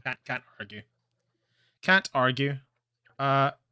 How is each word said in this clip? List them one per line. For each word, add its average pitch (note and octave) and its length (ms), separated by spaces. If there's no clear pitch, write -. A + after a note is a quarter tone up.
Can't, B2+ 200
can't B2+ 180
argue. G#2 260
Can't F#3+ 320
argue. C3+ 460
Uh, C#3 320